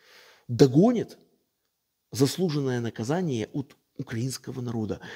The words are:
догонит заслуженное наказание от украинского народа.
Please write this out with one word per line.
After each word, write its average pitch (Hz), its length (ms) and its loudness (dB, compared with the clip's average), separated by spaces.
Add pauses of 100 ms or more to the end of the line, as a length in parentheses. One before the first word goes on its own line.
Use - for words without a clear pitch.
(480)
догонит 143 720 4 (920)
заслуженное 139 720 0
наказание 120 720 -4
от - 240 -8 (200)
украинского 127 640 -8
народа. 113 400 -6 (160)